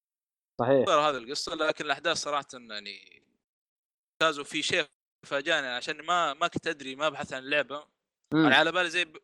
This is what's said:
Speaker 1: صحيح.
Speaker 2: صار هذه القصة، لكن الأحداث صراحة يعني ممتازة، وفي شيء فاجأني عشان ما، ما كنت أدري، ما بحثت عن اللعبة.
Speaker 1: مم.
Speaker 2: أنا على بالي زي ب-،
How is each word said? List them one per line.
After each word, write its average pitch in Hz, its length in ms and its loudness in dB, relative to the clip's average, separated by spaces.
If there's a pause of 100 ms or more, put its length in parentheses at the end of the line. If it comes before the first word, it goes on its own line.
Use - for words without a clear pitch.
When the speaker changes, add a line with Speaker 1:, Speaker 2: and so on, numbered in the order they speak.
(600)
Speaker 1:
صحيح. 127 240 4
Speaker 2:
صار 156 140 4
هذه 147 180 2
القصة، 135 380 -8
لكن 156 300 -2
الأحداث 147 320 -2
صراحة 147 360 -4
يعني 104 680 -16 (880)
ممتازة، 156 280 0
وفي 151 220 -6
شيء 170 220 0 (420)
فاجأني 147 400 -2
عشان 147 340 -6
ما، 165 320 0
ما 165 140 -2
كنت 165 200 -4
أدري، 139 280 -8
ما 151 140 -2
بحثت - 240 -8
عن 131 100 -8
اللعبة. 143 440 -2 (460)
Speaker 1:
مم. 156 120 6
Speaker 2:
أنا 131 100 6
على 160 160 6
بالي 175 180 0
زي 175 160 -2
ب-، 156 180 -20